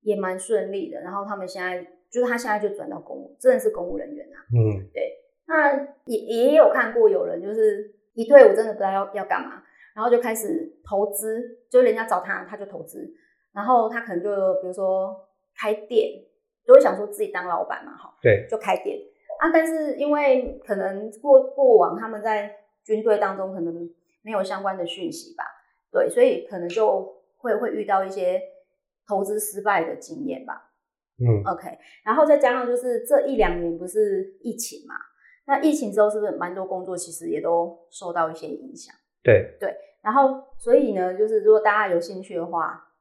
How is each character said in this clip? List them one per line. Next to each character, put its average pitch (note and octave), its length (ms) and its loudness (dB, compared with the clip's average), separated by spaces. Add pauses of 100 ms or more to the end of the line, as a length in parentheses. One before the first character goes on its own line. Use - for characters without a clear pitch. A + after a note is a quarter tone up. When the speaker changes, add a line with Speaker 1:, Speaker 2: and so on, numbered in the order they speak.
Speaker 1:
也 G#3 160 -2
蛮 F#3 220 -6
顺 F#3+ 340 -4
利 G3 180 -8
的。 - 120 -12
然 F3+ 100 -12
后 G3+ 100 -6
他 G3+ 140 -8
们 F#3+ 100 -10
现 F#3 160 -12
在， F3+ 240 -8 (240)
就 B3 120 -2
是 B3 40 2
他 A#3+ 120 -2
现 A#3+ 120 -6
在 G#3 80 0
就 G#3 160 -4
转 - 140 -12
到 - 100 -12
公 - 200 -14
务， - 200 -18
真 - 140 4
的 E3+ 80 2
是 - 100 0
公 F3 160 -8
务 G3 120 -6
人 - 160 -10
员 - 120 -16
啊。 - 100 -20 (180)
Speaker 2:
嗯。 G#2 400 2
Speaker 1:
对， - 240 -8 (280)
那 D4 300 2 (300)
也， A3+ 120 -4
也 A#3+ 380 2
有 D4 140 8
看 A3+ 240 -2
过 A3 160 6
有 F3+ 160 -2
人 E3+ 140 -8
就 G3+ 140 -8
是 G#3+ 400 0 (180)
一 A3 160 -6
退 C#4 160 12
伍 - 100 8
真 A3 120 0
的 G#3+ 80 -6
不 - 20 -12
知 G3+ 80 -6
道 F#3+ 80 -2
要， G3 220 -6
要 G3 100 -8
干 F3+ 180 -4
嘛， - 200 -16 (320)
然 G#3+ 100 -8
后 A#3+ 60 2
就 A#3+ 80 6
开 A#3 160 -2
始 G3+ 360 -6 (160)
投 G3+ 240 -2
资， A3 500 -8 (100)
就 B3 80 6
人 A3+ 160 4
家 A3+ 80 -6
找 G3 160 -2
他， F#3 240 -10
他 G#3+ 100 -16
就 G3+ 120 -14
投 F3+ 160 -16
资， - 280 -16 (440)
然 G3+ 100 -8
后 A#3 240 4
他 A#3 140 -6
可 A3 120 -10
能 F3 80 -4
就 G3+ 60 -4 (320)
比 F#3 60 -10
如 F3+ 60 -8
说 F#3+ 440 -2 (420)
开 G#3+ 140 -2
店， - 500 -2 (440)
就 B3 80 12
会 C#4 60 12
想 F#3+ 140 2
说 G#3 120 -6
自 G#3+ 160 -8
己 G3+ 100 -6
当 F3+ 160 -8
老 E3+ 160 -2
板 - 200 -10
嘛， - 120 -20
哈， - 240 -20
Speaker 2:
对。 G#2 260 4
Speaker 1:
就 A3 120 -6
开 F#3+ 260 0
店 - 140 -6 (420)
啊。 E4 100 2
但 D#4+ 160 4
是 D#4 300 -4
因 D4 140 -2
为 C#4+ 560 0
可 G#3 80 -2
能 G3 360 -6 (120)
过， C#4 200 8
过 C4 360 4
往 E3+ 200 2
他 A3+ 80 -8
们 G#3+ 160 -10
在 G#3 320 -4 (300)
军 A3 180 -4
队 A3 140 2
当 G3 220 -2
中 F#3+ 160 -8
可 F#3 60 -10
能 E3+ 300 -8 (320)
没 G#3+ 100 -16
有 F#3+ 120 -2
相 G3 180 -8
关 F#3+ 140 -4
的 F3 80 -6
讯 F3 260 -8
息 - 240 -16
吧， - 100 -10 (460)
对， - 200 0
所 A#3+ 120 2
以 B3+ 240 2
可 G3 120 -10
能 E3+ 100 -8
就 G#3 340 0 (360)
会， G#3+ 180 -2
会 A#3 140 -4
遇 G#3+ 160 -6
到 G3 180 0
一 G3 60 -10
些 F#3 280 -2 (720)
投 G3 160 -2
资 G#3+ 160 -4
失 G3 220 -10
败 G3 220 0
的 E3 120 -8
经 - 300 -12
验 - 180 -10
吧。 - 260 -16 (480)
Speaker 2:
嗯。 A#2 220 2 (100)
Speaker 1:
OK， - 180 -8 (360)
然 A3+ 100 0
后 D4+ 120 4
再 D4+ 100 6
加 C4 160 4
上 B3 140 -2
就 A#3+ 100 -2
是 A#3+ 240 -4
这 C#4+ 260 2
一 C4+ 100 -2
两 F3 220 2
年 E3+ 200 -4
不 F3+ 80 -10
是 G3 560 -2
疫 A#3 120 -8
情 - 320 -14
嘛， - 80 -18 (520)
那 C#4 140 0
疫 D4 120 2
情 B3+ 180 -4
之 G#3 120 2
后 G#3 80 4
是 G#3 100 -2
不 G#3 60 -2
是 F#3 60 -4
蛮 F3+ 220 -8
多 F#3+ 120 -8
工 F#3 180 -8
作 F#3 100 -8
其 F3 160 -10
实 E3 200 -12
也 D#3+ 100 -4
都 E3+ 380 -2 (120)
受 F3 220 -12
到 E3 180 -2
一 D#3+ 40 -14
些 D#3+ 120 -14
影 - 300 -14
响？ - 180 -20 (280)
Speaker 2:
对。 G2+ 380 4
Speaker 1:
对， G3 140 -6 (280)
然 G#3+ 100 -4
后 C4+ 300 2 (160)
所 A#3 160 2
以 C4+ 200 4
呢， F#3 200 -2
就 G#3+ 140 0
是 A3 120 0
如 G#3+ 120 6
果 G#3+ 80 8
大 G#3+ 100 2
家 G#3 220 0
有 E3+ 80 2
兴 F#3+ 220 -10
趣 F#3+ 120 -16
的 E3+ 120 -6
话， E3+ 420 -6 (120)